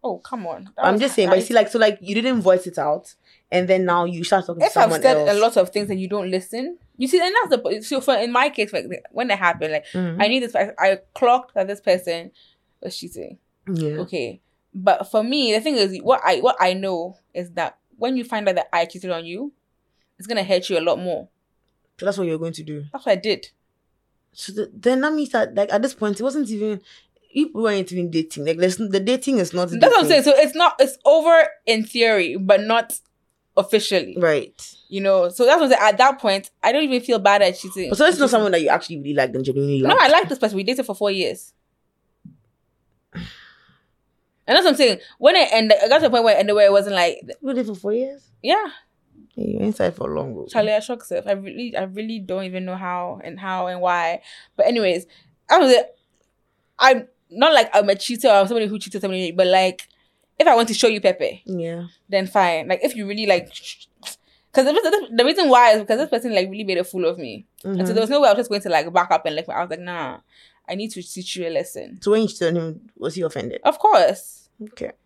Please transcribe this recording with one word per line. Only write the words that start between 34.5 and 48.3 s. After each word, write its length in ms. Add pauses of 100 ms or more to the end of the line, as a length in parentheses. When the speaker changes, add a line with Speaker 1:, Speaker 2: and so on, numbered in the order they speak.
Speaker 1:
You 140
know, 260
so 180
that's 140
what 40
I'm 60
saying. 120
At 160
that 200
point, 320 (120)
I 100
don't 100
even 200
feel 160
bad 240
at 160
cheating. 320
Speaker 2:
But 80
so 80
it's 120
not 80
Speaker 1:
Cheating. 40
Speaker 2:
someone 220
that 100
you 60
actually 300
really 160
liked 220
and 80
genuinely 380
Speaker 1:
No, 80
Speaker 2:
loved. 120
Speaker 1:
I 60
like 200
this 100
person. 180
We 80
dated 220
for 80
four 160
years. 420 (1600)
And 1400
that's 80
what 60
I'm 60
saying. 220 (200)
When 180
I 160
ended, 300
I 60
got 120
to 60
a 40
point 140
where 120
I 40
ended 160
where 100
it 60
wasn't 240
like 240 (200)
Speaker 2:
We 140
dated 140
for 80
four 160
years? 360 (140)